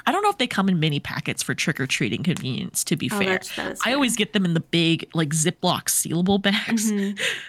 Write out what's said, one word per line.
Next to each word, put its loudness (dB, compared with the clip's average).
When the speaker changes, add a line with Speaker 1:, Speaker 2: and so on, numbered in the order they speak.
Speaker 1:
I 4
don't 0
know 2
if 0
they 0
come 2
in 4
mini 2
packets -6
for -4
trick-or-treating -2
convenience, -2
to 0
be -4
Speaker 2:
Oh, 0
Speaker 1:
fair. 2
Speaker 2:
that's, -4
that's -6
Speaker 1:
I -2
Speaker 2:
fair. 0
Speaker 1:
always 2
get -2
them 2
in 2
the 2
big, 2
like, 2
Ziploc 0
sealable 2
bags. 0
Speaker 2:
Mm-hmm. -2